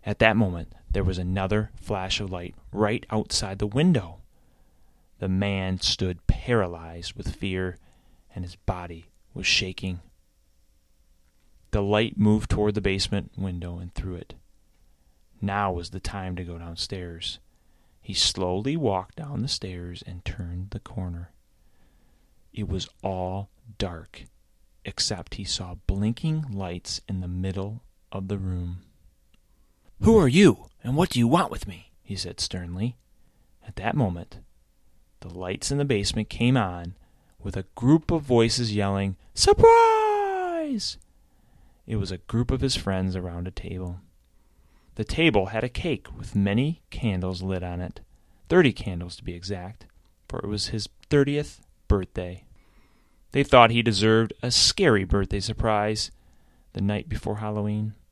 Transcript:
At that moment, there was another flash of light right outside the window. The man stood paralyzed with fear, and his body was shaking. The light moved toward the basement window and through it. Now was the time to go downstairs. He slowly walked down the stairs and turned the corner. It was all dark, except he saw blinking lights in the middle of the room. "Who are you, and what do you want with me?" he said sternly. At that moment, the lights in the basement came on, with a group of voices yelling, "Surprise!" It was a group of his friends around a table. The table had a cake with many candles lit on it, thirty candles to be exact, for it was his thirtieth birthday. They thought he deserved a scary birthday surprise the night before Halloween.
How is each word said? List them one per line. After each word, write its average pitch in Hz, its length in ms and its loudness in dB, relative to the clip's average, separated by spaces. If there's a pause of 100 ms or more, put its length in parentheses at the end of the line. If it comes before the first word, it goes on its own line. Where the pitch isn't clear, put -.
At - 160 -2
that 110 160 6
moment, 90 360 0 (160)
there 98 140 2
was 90 160 0
another 95 560 0
flash 95 460 -4
of 98 100 -6
light 87 240 -8 (160)
right 104 400 0
outside 101 480 -4
the 107 80 -2
window. 117 540 2 (960)
The 98 100 -4
man 95 520 0
stood - 480 -4
paralyzed 85 840 -2
with - 200 -8
fear, 92 440 -4 (540)
and 92 120 -8
his 87 100 -12
body 87 520 -8 (280)
was 92 140 -4
shaking. 92 500 -2 (1700)
The 104 100 2
light 104 340 2
moved 107 320 4
toward 104 280 2
the 107 40 0
basement 95 560 -2
window 87 440 -6
and 87 120 -12
through 95 220 -6
it. - 200 -14 (1080)
Now 101 300 0
was 85 160 -6
the 95 120 -10
time 92 360 -8
to 90 80 -8
go 85 140 -10
downstairs. 85 800 -10 (640)
He - 100 -10
slowly 95 640 0
walked 98 400 0
down 143 240 -6
the 131 80 -2
stairs 87 580 -8
and 87 160 -14
turned 90 460 -6
the 101 120 -8
corner. 87 520 -8 (1200)
It 104 160 -6
was 90 220 -4 (120)
all 95 460 -4 (300)
dark, 85 460 -8 (600)
except - 520 -6
he 107 80 -8
saw 90 320 -8 (100)
blinking 120 560 0 (100)
lights 90 560 -8
in 95 120 -4
the 90 80 -6
middle 95 540 -4 (300)
of 95 160 -6
the 101 80 -2
room. 90 460 -6 (1160)
"Who 226 180 8
are 160 100 8
you, 147 400 6 (160)
and 123 100 -2
what 175 140 2
do - 100 0
you 117 80 4
want 147 240 4
with - 160 -8
me?" 87 240 -14 (120)
he 98 140 -10
said 90 220 -8
sternly. 92 600 -6 (680)
At - 100 -14
that 98 200 -2
moment, 90 440 -2 (800)
the 87 100 -14
lights 90 400 -6
in 139 80 0
the 143 80 0
basement 107 420 0
came 123 300 2
on, 90 400 -4 (400)
with - 180 -8
a 95 180 -6
group 147 360 4
of 160 140 2
voices 117 500 4
yelling, 98 420 0 (160)
"Surprise!" 403 1700 4 (880)
It 107 100 -4
was 101 160 -2
a 90 60 -8
group 117 320 -2
of 131 100 0
his 131 160 0
friends 92 400 -2
around 90 320 -6
a - 20 -8
table. 90 520 -10 (960)
The 110 80 -2
table 117 420 2
had 113 180 -4
a 123 60 -2
cake - 380 -4 (100)
with - 160 -14
many 107 560 0
candles 92 520 -2
lit 92 200 -4
on 87 180 -6
it, - 200 -10 (500)
thirty 117 220 6
candles 87 440 -8
to - 80 -20
be 87 80 -8
exact, 90 540 -10 (420)
for - 120 -8
it - 80 -6
was 104 180 -4
his 107 240 -6 (180)
thirtieth 143 560 2 (240)
birthday. 92 560 0 (840)
They 139 120 2
thought 120 280 10
he 117 120 2
deserved 110 600 4
a 123 80 -2
scary 117 540 4
birthday 98 360 0
surprise 107 680 -2 (640)
the - 80 -2
night 104 260 -2
before - 280 -4
Halloween. 107 580 -4 (180)